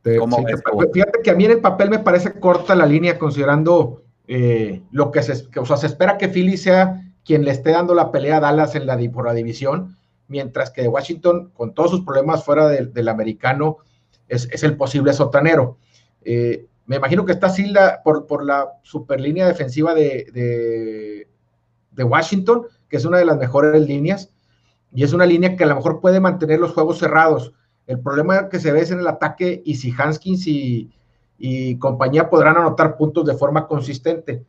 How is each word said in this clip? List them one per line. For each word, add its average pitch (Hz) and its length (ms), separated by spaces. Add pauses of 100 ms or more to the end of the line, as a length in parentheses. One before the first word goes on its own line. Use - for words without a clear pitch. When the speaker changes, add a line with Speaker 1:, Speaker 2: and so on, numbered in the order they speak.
Speaker 1:
te-, 117 160
Speaker 2:
¿Cómo 117 200
Speaker 1:
sí, 120 80
Speaker 2:
ves 110 180
Speaker 1:
te-, - 80
Speaker 2:
tú? 104 220
Speaker 1:
fíjate 202 300
que 214 80
a 175 40
mí 196 100
en 220 60
el 233 100
papel 196 280
me 214 100
parece 180 400
corta 185 360
la 165 100
línea 165 320
considerando, 147 840 (240)
eh, 117 640
lo 131 200
que - 120
se, - 260
que, 143 100
o 123 60
sea, 147 120
se 151 100
espera 196 300
que 190 100
Philly 185 300
sea 185 440 (220)
quien 147 200
le 139 80
esté 131 200
dando 175 240
la 160 160
pelea 143 260
a - 20
Dallas 151 360
en 135 100
la 131 100
di-, 120 140
por 123 160
la 117 80
división, 135 640 (300)
mientras 135 440
que 127 160
Washington, 170 680
con 117 180
todos 175 180
sus 185 100
problemas 147 420
fuera 151 240
del, 131 260
del 117 140
americano, 127 720 (500)
es, 123 240
es - 120
el 147 140
posible 139 360
sotanero. 143 640 (460)
Eh, 120 420 (220)
me 135 100
imagino 170 280
que 185 60
está 185 180
Silda 196 540
por, 156 240
por 143 160
la 139 300 (100)
superlínea 143 640
defensiva 156 480
de, 139 380
de, 113 960 (600)
de 131 140
Washington, 185 640 (200)
que 143 100
es 123 80
una 175 120
de 175 80
las 151 120
mejores 147 500
líneas, 147 440 (640)
y 127 100
es 139 80
una 175 140
línea 175 300
que - 80
a 151 40
lo 143 80
mejor 160 240
puede 185 200
mantener 165 400
los 170 140
juegos 165 260
cerrados. 156 540 (340)
El 123 140
problema 160 480
que 180 100
se 151 120
ve 156 100
es 156 100
en 180 80
el 175 80
ataque 160 580
y 147 100
si 123 220
Haskins 160 480
y, 131 460 (480)
y 127 400
compañía 135 500
podrán 156 260
anotar 160 420
puntos 151 280
de 139 80
forma 143 340
consistente. 143 800